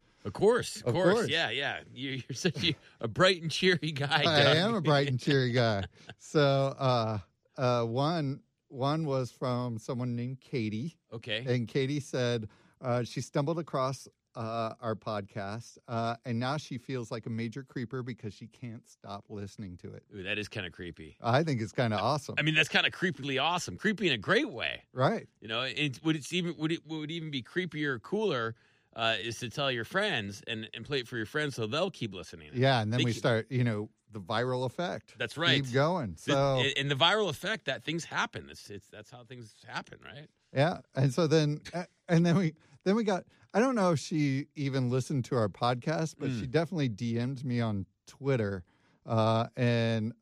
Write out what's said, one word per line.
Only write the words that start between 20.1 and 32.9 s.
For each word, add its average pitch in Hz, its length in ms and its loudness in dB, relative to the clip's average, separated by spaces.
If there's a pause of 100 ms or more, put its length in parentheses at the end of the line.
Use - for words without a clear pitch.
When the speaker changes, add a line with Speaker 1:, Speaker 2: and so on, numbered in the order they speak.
Speaker 1:
Ooh, 98 80 -10
that 104 160 -2
is 104 100 -6
kinda 92 220 -8
creepy. 85 500 -14
Speaker 2:
I 127 220 4
think 143 180 0
it's 104 120 -6
kinda 113 260 0
awesome. 131 400 -2
Speaker 1:
I 151 40 0
mean, 156 120 2
that's 156 140 4
kinda 175 220 2
creepily 139 520 -2
awesome. 160 340 -2
Creepy 185 300 0
in 151 60 4
a 117 60 0
great 214 320 2
way. 80 320 -6 (100)
Speaker 2:
Right. 127 340 0 (140)
Speaker 1:
You 110 80 -14
know, 117 140 -2
it, 131 420 -2
would 160 100 4
it's 147 180 -6
even, 175 260 -2
would 156 120 -2
it, 160 160 -4
what 156 140 -8
would 151 100 -8
even 160 220 -8
be 131 100 -4
creepier 151 520 -4
or 113 40 -6
cooler, 135 560 -2 (400)
uh, 113 260 0
is 113 200 -6
to 123 100 -6
tell 139 220 -2
your 117 120 -2
friends 139 600 -2
and, 110 260 -8
and 117 120 -14
play 139 160 -4
it 117 80 -12
for 123 80 -8
your 110 100 -2
friends 151 300 -4
so 113 100 -2
they'll 156 240 -2
keep 104 240 -8
listening. 80 400 -14
Speaker 2:
Yeah, 127 260 4
and 107 120 0